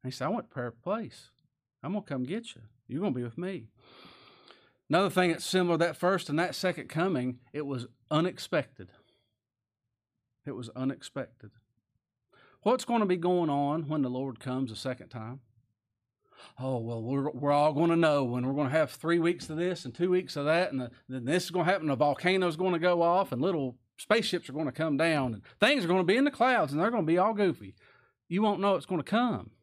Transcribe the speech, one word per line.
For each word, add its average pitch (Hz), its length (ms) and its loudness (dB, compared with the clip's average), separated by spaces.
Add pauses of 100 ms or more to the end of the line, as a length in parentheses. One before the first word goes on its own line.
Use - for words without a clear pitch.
He 131 80 -8
said, 127 140 -6
"I 151 40 -2
want 220 200 -6
to - 40 -20
prepare 123 140 -6
a 117 40 -8
place. - 580 -8 (540)
I'm 170 100 -6
gonna 202 120 -4
come 131 180 -4
get 208 320 -8
you. - 60 -20 (260)
You're 135 140 -6
gonna 202 120 0
be 123 100 -4
with 117 140 -8
me." 175 300 -8 (1200)
Another 180 200 2
thing 180 220 2
that's - 140 -4
similar, 175 320 2
that 165 180 0
first 180 340 0
and 151 100 0
that 170 160 -2
second 170 320 -4
coming, 139 520 -2 (140)
it 147 120 -6
was 127 220 -6 (220)
unexpected. 151 840 -2 (1500)
It 143 80 -8
was 117 160 -10
unexpected. - 840 -8 (1120)
What's 254 240 2
gonna 226 200 2
be 185 120 2
going 175 320 2
on 143 380 0
when 151 140 0
the 127 80 0
Lord 127 300 -4
comes 127 320 -4
a 107 40 -10
second - 340 -8
time? 120 320 -12 (1200)
"Oh, 131 180 -2
well, 113 240 -6
we're, 135 300 -2
we're 139 200 0
all 147 220 4
gonna 170 220 4
know 151 280 4
when 123 220 -2
we're 135 80 0
gonna 143 160 0
have 151 220 2
three 170 280 -2
weeks 165 300 -2
of 156 80 -8
this 175 280 -2
and 120 80 -10
two 180 160 -2
weeks 180 260 0
of 143 100 -2
that, 165 260 2
and 131 100 -4
the, 120 100 -8 (180)
then 127 160 -8
this 175 200 0
is - 60 -10
gonna 170 140 0
happen, 175 220 2
the 139 80 2
volcano's 170 600 2
gonna 175 240 0
go 175 220 4
off, 180 300 4
and 123 100 -2
little 147 360 0 (200)
spaceships - 500 0
are 127 60 -12
gonna 147 180 -2
come 156 240 0
down, 143 380 2
and 101 100 -10 (160)
things 247 240 4
are 170 40 -2
gonna 180 160 4
be 185 120 4
in 262 80 4
the 285 80 2
clouds, 226 400 2
and 147 100 0
they're 214 100 2
gonna 226 120 0
be 165 140 2
all 208 160 2
goofy." 165 420 -2 (540)
You 180 120 0
won't 202 200 2
know 196 140 4
it's 143 100 -4
gonna 170 180 -2
come. 196 480 0 (120)